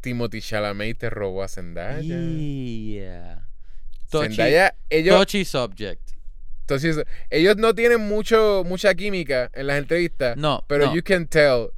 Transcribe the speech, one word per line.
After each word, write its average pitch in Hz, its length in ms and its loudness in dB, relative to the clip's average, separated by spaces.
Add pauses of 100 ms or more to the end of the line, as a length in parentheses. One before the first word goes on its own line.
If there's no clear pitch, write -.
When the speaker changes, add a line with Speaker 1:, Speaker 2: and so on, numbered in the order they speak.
Speaker 1:
Timothy 117 400 -4
Chalamet 104 560 -4
te 117 140 -4
robó 95 320 -4
a 98 40 -4
Zendaya. 90 540 -6
Speaker 2:
Yeah. 120 1500 -4 (640)
Touchy, 151 200 0
Speaker 1:
Zendaya, 127 460 4 (140)
ellos 160 300 6
Speaker 2:
touchy 196 260 2
subject. 104 680 -6 (480)
Speaker 1:
Entonces, 151 440 0 (240)
ellos 185 280 6
no 226 180 2
tienen 233 320 4
mucho, 208 580 2
mucha 185 300 2
química 160 580 -2
en 139 140 -6
las 143 100 0
entrevistas, 147 580 0
Speaker 2:
No, 143 320 0
Speaker 1:
pero 147 200 2
Speaker 2:
no. 131 80 0
Speaker 1:
you 165 80 0
can 175 240 0
tell 135 400 4 (100)